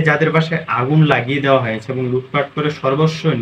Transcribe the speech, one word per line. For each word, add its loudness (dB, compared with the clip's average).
যাদের 2
বাসায় 0
আগুন 2
লাগিয়ে -2
দেওয়া 4
হয়েছে -6
এবং -4
লুটপাট -2
করে -2
সর্বস্ব 0